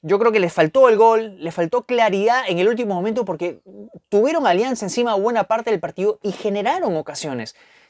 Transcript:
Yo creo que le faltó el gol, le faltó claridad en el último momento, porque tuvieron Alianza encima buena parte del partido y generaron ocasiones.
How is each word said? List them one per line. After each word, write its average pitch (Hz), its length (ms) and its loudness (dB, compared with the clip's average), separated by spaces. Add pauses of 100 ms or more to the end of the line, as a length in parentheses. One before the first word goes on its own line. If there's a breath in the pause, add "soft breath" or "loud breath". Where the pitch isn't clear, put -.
Yo 175 160 0
creo 226 140 2
que 214 80 2
le 175 100 2
faltó 233 400 4
el 214 80 4
gol, 220 420 4
le 160 120 -8
faltó 180 340 -2
claridad 226 600 0
en 180 100 -2
el 180 100 2
último 220 280 -2
momento, 214 280 -4
porque 170 380 -6 (480)
tuvieron 269 380 2
Alianza 220 360 0
encima 226 300 -2
buena 208 300 0
parte 226 260 -2
del 202 100 0
partido 185 440 -4
y 202 80 -2
generaron 208 680 -2
ocasiones. 139 580 -8 (340 soft breath)